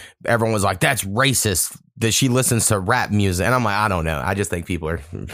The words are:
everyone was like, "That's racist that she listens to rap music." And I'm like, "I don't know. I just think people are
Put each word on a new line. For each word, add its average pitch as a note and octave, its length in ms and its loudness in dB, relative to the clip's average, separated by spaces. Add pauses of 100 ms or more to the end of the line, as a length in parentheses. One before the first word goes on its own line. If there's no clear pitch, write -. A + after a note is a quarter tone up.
(240)
everyone A2+ 280 2
was G#2 120 0
like, F#2+ 160 0
"That's C3+ 240 0
racist G#2+ 720 0 (200)
that A2+ 160 0
she C3 160 2
listens B2 380 2
to G#2+ 120 2
rap G#2+ 320 0
music." G2 360 2
And A#2+ 80 2
I'm B2 100 2
like, G#2 120 0
"I G#2+ 120 2
don't F2+ 160 0
know. D#2+ 200 -2
I F#2+ 100 0
just G2 160 -2
think E2+ 160 -4
people E2 220 -4
are E2 120 -4 (340)